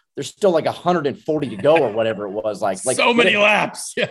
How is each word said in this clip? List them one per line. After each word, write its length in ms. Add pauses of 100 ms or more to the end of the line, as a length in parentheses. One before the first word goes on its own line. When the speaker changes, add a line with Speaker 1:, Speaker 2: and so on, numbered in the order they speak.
(140)
Speaker 1:
there's 140
still, 240
like, 140
a 60
hundred 360
and 100
forty 300
to 80
go," 200
or 140
whatever 360
it 40
was. 320
Like, 220
like, 120
Speaker 2:
So 160
many 180
Speaker 1:
get 100
it 20
Speaker 2:
laps. 520
<laughs> 20
Yeah. 140